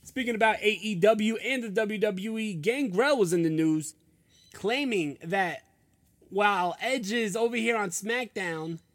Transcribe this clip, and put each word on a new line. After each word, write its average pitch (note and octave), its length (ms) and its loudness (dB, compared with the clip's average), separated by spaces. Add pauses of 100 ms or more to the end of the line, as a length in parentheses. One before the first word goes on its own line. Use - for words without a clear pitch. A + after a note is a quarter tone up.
Speaking A#3+ 320 -4
about A3 260 4
A G#3 80 2
E G#3+ 260 -2
W G#3+ 420 4
and B3 260 -2
the A3+ 60 -6
W G#3+ 280 0
W G#3 400 -2
E, G#3+ 180 -4
Gangrel A#3+ 600 2
was F#3+ 140 2
in E3+ 120 4
the D#3+ 60 2
news D#3 440 0 (580)
claiming G#3 720 -2
that F3 400 -2 (680)
while F#3+ 520 0
Edge A3+ 320 -2
is A3 240 0
over A#3 180 0
here A#3 220 0
on G3+ 120 -2
SmackDown F#3 880 -6 (160)